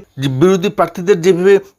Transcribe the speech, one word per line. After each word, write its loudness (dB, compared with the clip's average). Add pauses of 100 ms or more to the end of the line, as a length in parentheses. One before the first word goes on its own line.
(180)
যে -4 (100)
বিরোধী 0
প্রার্থীদের -2
যেভাবে 2 (240)